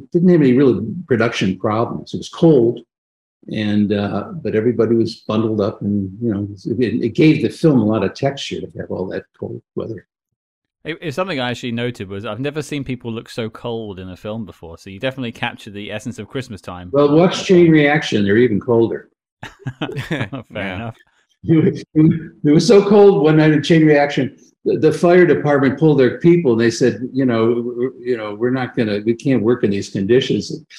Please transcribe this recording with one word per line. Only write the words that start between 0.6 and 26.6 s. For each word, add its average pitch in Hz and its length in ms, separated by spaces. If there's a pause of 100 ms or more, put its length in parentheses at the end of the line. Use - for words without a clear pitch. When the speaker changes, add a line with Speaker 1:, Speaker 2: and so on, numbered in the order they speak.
Speaker 1:
production 113 500
problems. 107 560
It - 40
was 87 120
cold, 131 520 (680)
and, 104 420
uh, 101 400 (100)
but 107 140
everybody 113 400
was 113 260
bundled 110 400
up, 101 200
and, 101 400
you 117 120
know, 101 140 (180)
it, 113 380
it 117 60
gave 156 320
the 110 80
film 147 300
a 107 60
lot 107 180
of 95 100
texture 139 480
to - 60 (100)
have - 140
all 92 160
that 95 160 (140)
cold 101 240 (140)
weather. - 320 (760)
Speaker 2:
It, 156 180
it's 156 140
something 180 240
I 123 100
actually 120 240
noted 120 340
was 98 180
I've 110 160
never 147 200
seen 143 220
people 123 280
look 113 180
so 113 200
cold 110 500
in 92 100
a 90 80
film 110 280
before. 85 320
So - 120
you 95 100
definitely 127 340
captured 110 400
the 104 180
essence 107 280
of 104 100
Christmas 120 320
time. 90 320
Speaker 1:
Well, 147 220
watch 185 300
Chain 175 260
Reaction. 147 540
They're 101 120
even 117 220
colder. 113 500 (340)
<laughs> - 360
Speaker 2:
Fair 135 720
Speaker 3:
Yeah. 98 240
Speaker 2:
enough. 113 220 (460)
Speaker 1:
It 156 200
was, - 200 (600)
it 147 80
was 160 160
so 202 220
cold 202 340
one 156 140
night 156 140
in 143 120
Chain 160 220
Reaction, 143 500 (300)
the, 110 140
the 117 120
fire 180 340
department 135 540
pulled 151 200
their 123 200
people, 170 340
and 113 60
they 117 120